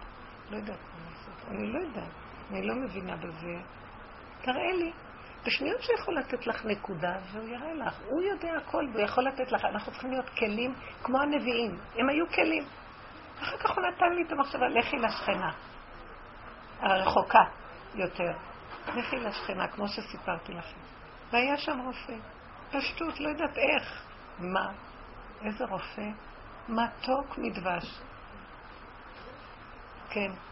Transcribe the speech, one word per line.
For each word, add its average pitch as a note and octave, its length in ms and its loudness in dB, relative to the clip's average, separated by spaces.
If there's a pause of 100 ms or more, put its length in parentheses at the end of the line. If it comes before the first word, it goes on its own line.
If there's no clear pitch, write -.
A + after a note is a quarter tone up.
(500)
לא G#3 60 -6
יודעת G#3 220 -6 (160)
מה E3 160 -10
לעשות, - 400 -12
אני G#3 220 -2
לא C#4 60 0
יודעת, G#3 340 -4 (380)
אני F#3+ 160 -2
לא A3 80 0
מבינה F#3 420 -4
בזה, E3+ 380 -6 (880)
תראה D4+ 360 2
לי. E4+ 140 2 (540)
בשניות C#4 360 2
שיכול F4 360 4
לתת B3+ 280 0
לך A#3 180 0
נקודה, F#3+ 520 0 (160)
והוא A3 160 -6
יראה C4 260 -6
לך, C#4 200 0 (120)
הוא C#4+ 160 2
יודע E4+ 340 2
הכל, - 360 0
והוא G#3+ 120 4
יכול B3+ 200 4
לתת C4 280 2
לך, G3+ 120 4
אנחנו G#3+ 280 0
צריכים B3+ 180 -4
להיות B3+ 200 0
כלים A#3 440 2 (280)
כמו C4 180 4
הנביאים, A#3 580 2 (160)
הם B3 140 6
היו D4+ 160 6 (100)
כלים. D#4+ 300 4 (800)
אחר - 160 -2
כך - 120 2
הוא F#4 160 2
נתן F4 260 6
לי F4 140 2
את - 60 -4
המחשבה, C4+ 360 4
"לכי A#3+ 280 4
לשכנה, G3+ 540 2 (1300)
הרחוקה F#3+ 640 10 (500)
יותר, F3+ 380 2 (640)
לכי A#3+ 200 0
לשכנה", G3 520 0
כמו G3+ 200 0
שסיפרתי F#3+ 640 -4
לכם. - 280 -10 (500)
והיה C4 260 6
שם C#4+ 300 0
רופא, A#3+ 300 -6 (540)
פשטות, - 500 -2
לא D4+ 80 0
יודעת D4+ 300 0
איך. - 480 2 (320)
מה? F#3+ 340 0 (680)
איזה G#3+ 220 -2
רופא? G#3 460 -4 (580)
מתוק A#3 680 0
מדבש. F#3 640 -2 (2000)
כן. G3+ 200 0 (220)